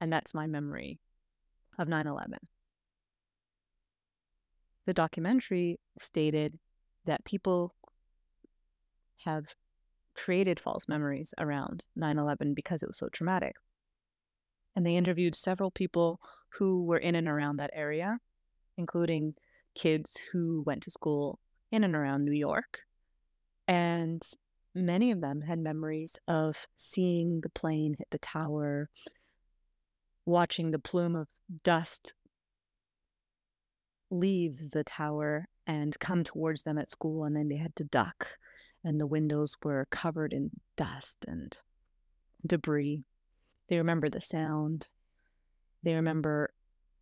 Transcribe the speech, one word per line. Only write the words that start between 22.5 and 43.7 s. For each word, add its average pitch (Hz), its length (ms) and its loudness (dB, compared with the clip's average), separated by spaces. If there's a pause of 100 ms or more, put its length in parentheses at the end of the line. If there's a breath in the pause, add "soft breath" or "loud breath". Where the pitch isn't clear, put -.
And 170 560 2 (520)
many 185 360 4
of 196 100 2
them 147 220 -2
had 165 160 -2
memories 156 580 -2 (100)
of 160 400 0 (100)
seeing 170 680 2
the 160 80 -4
plane 156 480 0
hit - 120 -10
the 151 80 -4
tower, 147 720 -2 (1400 loud breath)
watching 170 460 2
the 156 80 2
plume 170 380 0
of 156 100 -4 (360)
dust - 520 0 (2000)
leave 175 600 0
the 151 140 0
tower 151 600 -2 (200)
and 151 320 0
come 170 260 0
towards 156 380 -2
them 151 160 -2
at - 120 -4
school, 156 340 -4
and 147 120 0
then 151 120 0
they 143 80 -2
had 160 200 -4
to 160 80 -4
duck, - 540 0 (440 loud breath)
and 156 160 0
the 151 80 0
windows 147 560 2
were 139 280 0
covered 156 420 -2
in 143 180 -2 (260)
dust - 520 -6
and 80 300 -10 (880)
debris. 147 580 0 (640)
They 175 80 2